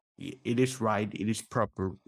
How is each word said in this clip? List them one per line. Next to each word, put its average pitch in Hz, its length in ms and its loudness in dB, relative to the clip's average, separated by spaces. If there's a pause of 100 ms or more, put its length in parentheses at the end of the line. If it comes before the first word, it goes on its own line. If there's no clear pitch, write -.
(200)
i-, - 240 -10
it 120 160 2
is 127 220 2
right, 107 320 2
it 107 160 -2
is 110 120 -2
proper, 98 540 -2 (120)